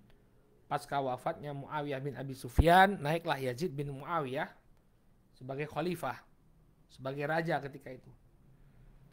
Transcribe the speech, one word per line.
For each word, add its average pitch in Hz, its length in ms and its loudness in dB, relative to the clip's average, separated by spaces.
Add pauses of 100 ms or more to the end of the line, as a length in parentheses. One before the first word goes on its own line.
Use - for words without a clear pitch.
(720)
Pasca 143 320 -2
wafatnya 143 480 -6
Muawiyah 139 480 -6
bin 139 160 -6
Abi 131 240 -8
Sufyan, 175 640 8
naiklah 156 320 0
Yazid 135 400 -4
bin 143 160 -4
Muawiyah 139 560 -2 (880)
sebagai 135 320 -6
khalifah, 151 540 -4 (720)
sebagai 139 340 -4
raja 160 400 2
ketika 135 260 -12
itu. 127 200 -18 (1000)